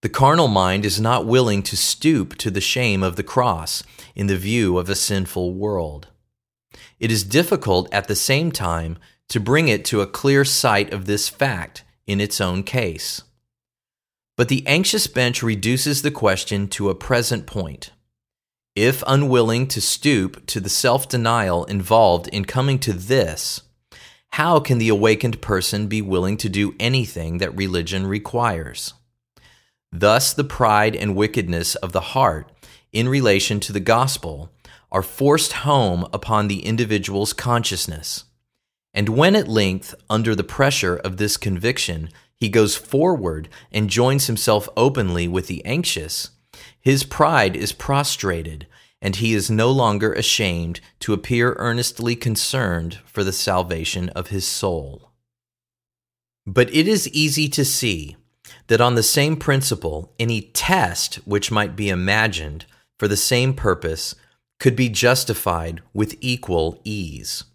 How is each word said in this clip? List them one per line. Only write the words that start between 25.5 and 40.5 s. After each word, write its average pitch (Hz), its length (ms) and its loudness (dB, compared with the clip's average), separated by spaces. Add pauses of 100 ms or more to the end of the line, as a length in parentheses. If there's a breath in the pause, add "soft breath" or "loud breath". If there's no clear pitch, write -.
be 107 140 -2
willing 95 340 0
to 104 140 -6
do 101 280 -2
anything 104 600 -2
that 90 180 -4
religion 92 500 -2
requires? 101 840 -4 (1000 soft breath)
Thus, 107 440 4
the 185 100 0
pride 110 500 2
and 101 220 -2
wickedness 90 600 -2
of 90 160 -6
the 92 80 0
heart 90 520 0 (400 soft breath)
in 117 160 0
relation 107 520 4
to 101 120 -6
the 101 80 -2
gospel 104 720 0 (400 soft breath)
are 95 100 2
forced 143 520 2
home 110 580 2
upon 104 360 0
the 101 120 -2
individual's 107 720 -2
consciousness. 101 920 -4 (680)
And 101 160 0
when 151 260 6
at 185 140 2
length, 95 460 0 (160)
under 110 240 2
the 98 100 -2
pressure 135 520 0